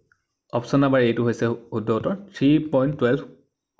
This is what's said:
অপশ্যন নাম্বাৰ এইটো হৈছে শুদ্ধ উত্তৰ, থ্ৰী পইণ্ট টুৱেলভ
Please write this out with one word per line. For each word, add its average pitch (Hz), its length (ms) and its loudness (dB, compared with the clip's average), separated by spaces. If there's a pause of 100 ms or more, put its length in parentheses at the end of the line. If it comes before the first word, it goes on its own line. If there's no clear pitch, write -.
(520)
অপশ্যন 135 280 0
নাম্বাৰ 135 200 4
এইটো 117 240 2
হৈছে 117 220 -2
শুদ্ধ 117 440 -6
উত্তৰ, 123 260 -2
থ্ৰী 151 560 0
পইণ্ট 139 260 0
টুৱেলভ 123 220 0 (600)